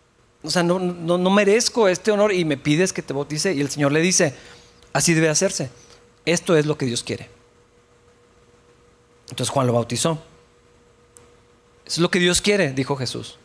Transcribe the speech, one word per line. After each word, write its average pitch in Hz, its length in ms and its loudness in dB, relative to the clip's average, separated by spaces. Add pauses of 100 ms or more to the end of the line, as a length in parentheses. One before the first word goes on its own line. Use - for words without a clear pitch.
(440)
O 160 60 -12
sea, 170 140 0
no, 175 160 2
no, 175 400 -2
no 180 100 2
merezco 208 580 2
este 180 240 0
honor 208 220 2
y 180 120 0
me 147 120 -2
pides 160 360 0
que 175 100 -8
te - 100 -8
bautice". 151 400 -4
Y 139 80 -2
el 139 80 -2
Señor 143 220 0
le 151 80 2
dice: 170 340 2 (600)
"Así 165 200 2
debe 160 160 4
hacerse. 156 400 -2 (560)
Esto 170 300 0
es 151 100 4
lo 151 120 -2
que 143 80 -4
Dios 120 180 -4
quiere". - 260 -10 (2000)
Entonces 123 220 -6
Juan 131 160 0
lo 120 60 0
bautizó. 120 400 -2 (1700)
"Eso - 100 -8
es 151 40 -6
lo 170 100 2
que 196 100 0
Dios 175 220 2
quiere", 196 300 0
dijo 131 240 -4
Jesús. 123 500 -8